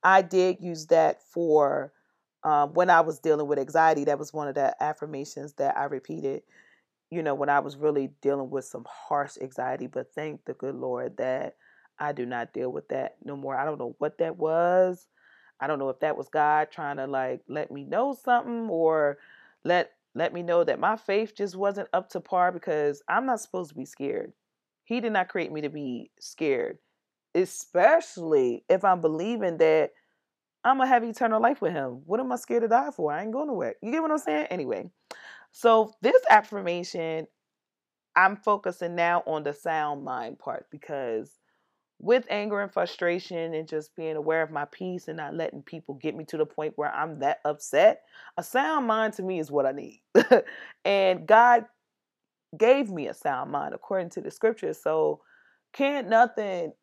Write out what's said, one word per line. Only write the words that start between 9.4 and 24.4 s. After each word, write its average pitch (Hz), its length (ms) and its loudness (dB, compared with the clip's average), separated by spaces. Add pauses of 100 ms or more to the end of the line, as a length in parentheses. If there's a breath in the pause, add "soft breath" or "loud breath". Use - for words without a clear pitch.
anxiety. 131 460 -6
But - 260 -10
thank 151 320 -10
the 127 80 -10
good 131 220 -8
Lord 127 420 -6
that 131 380 -6 (440 soft breath)
I 147 140 -4
do 127 120 -6
not 120 280 -8
deal 127 180 -6
with 147 180 -10
that - 340 -6
no 143 120 -10
more. 135 220 -8
I 139 80 -2
don't 151 140 -6
know 120 200 -8
what 156 200 -4
that 165 180 -2
was. 175 680 2 (520 soft breath)
I 135 80 -6
don't 147 100 -2
know 135 120 -2
if 131 100 -6
that 156 180 -2
was 147 120 -10
God 151 420 2
trying 147 260 -8
to, 135 80 -6
like, 131 420 -4
let 147 220 -6
me 143 140 -12
know 214 300 -2
something 240 560 -2
or 160 500 2 (440 soft breath)
let, 170 280 0 (240)
let 165 180 -2
me 175 80 -8
know 170 220 2
that 151 160 0
my 202 160 2
faith 214 400 -2
just 190 200 -6
wasn't 202 380 -4
up 185 160 -2
to 185 100 -6
par, 180 320 0
because 151 560 -2
I'm 233 200 0
not 233 140 -2
supposed 180 280 -8
to 151 60 -20
be 131 100 -12
scared. - 480 -8 (500)